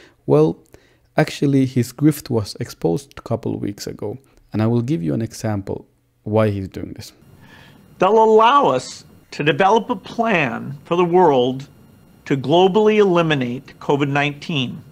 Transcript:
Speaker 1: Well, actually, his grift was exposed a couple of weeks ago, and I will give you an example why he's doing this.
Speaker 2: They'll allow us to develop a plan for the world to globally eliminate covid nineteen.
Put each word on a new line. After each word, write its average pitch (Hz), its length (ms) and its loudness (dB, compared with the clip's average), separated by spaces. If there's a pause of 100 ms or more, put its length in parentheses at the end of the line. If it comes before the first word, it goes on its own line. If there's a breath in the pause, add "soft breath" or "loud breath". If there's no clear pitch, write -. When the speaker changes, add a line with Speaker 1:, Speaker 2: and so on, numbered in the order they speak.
(240 soft breath)
Speaker 1:
Well, 151 340 2 (600 soft breath)
actually, 139 460 0
his 127 300 -2
grift 147 340 0
was 113 320 -4
exposed - 560 -6
a - 60 -16
couple 113 320 -6
of 107 80 -8
weeks 101 240 -10
ago, 107 320 -10 (340 soft breath)
and 107 80 -4
I 110 60 0
will 117 160 0
give 156 200 -4
you 156 120 -4
an 117 80 -4
example 104 640 -8 (380)
why 107 260 2
he's 98 180 -6
doing - 240 -12
this. - 220 -18 (840 soft breath)
Speaker 2:
They'll 208 240 4
allow 220 440 6
us - 400 -4 (240)
to - 120 -8
develop 190 460 2
a 240 80 -4
plan 143 880 -4
for 165 100 -4
the 180 120 2
world 139 640 2 (580)
to 147 100 0
globally 185 640 2
eliminate 156 800 0
covid 143 320 -2
nineteen. 143 800 -4